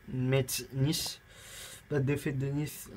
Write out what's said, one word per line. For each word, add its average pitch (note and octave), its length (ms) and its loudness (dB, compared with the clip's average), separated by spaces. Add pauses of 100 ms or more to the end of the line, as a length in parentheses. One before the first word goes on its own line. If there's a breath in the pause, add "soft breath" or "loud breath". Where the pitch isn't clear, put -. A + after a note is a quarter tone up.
Metz-Nice. C3 1120 2 (640 loud breath)
Pas C#3+ 140 2
de - 20 4
défaite C#3+ 340 2
de C#3 100 0
Nice, C#3+ 500 -2